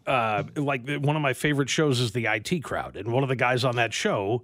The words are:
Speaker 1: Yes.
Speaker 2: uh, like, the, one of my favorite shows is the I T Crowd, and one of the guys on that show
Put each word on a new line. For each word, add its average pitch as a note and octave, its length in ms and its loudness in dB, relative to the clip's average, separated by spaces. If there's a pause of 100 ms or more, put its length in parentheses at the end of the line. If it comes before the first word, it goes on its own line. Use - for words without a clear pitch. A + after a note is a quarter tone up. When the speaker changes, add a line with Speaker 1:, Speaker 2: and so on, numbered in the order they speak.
Speaker 1:
Yes. - 20 -6
Speaker 2:
uh, A2 360 2 (120)
like, C#3 300 -2
the, D3 120 -4
one C#3+ 180 0
of D3+ 80 0
my C3 100 2
favorite C#3+ 360 0
shows C#3+ 300 2
is A#2+ 120 0
the A2+ 180 -2
I A2 80 2
T D#3 220 -2
Crowd, D2+ 360 -6
and G#2+ 160 -6
one C3+ 120 2
of C3 60 -2
the C3 60 0
guys B2 300 2
on G#2+ 120 0
that A2+ 160 0
show A#2+ 500 0